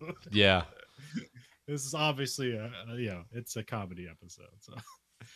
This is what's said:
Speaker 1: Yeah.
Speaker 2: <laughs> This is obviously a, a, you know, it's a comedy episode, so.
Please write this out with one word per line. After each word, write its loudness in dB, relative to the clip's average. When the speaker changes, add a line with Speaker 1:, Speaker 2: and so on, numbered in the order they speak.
Speaker 1:
Yeah. 8
Speaker 2:
<laughs> -20
This -4
is -6
obviously 2
a, -6
a, -8
you -2
know, -6
it's -8
a -2
comedy -6
episode, -20
so. -20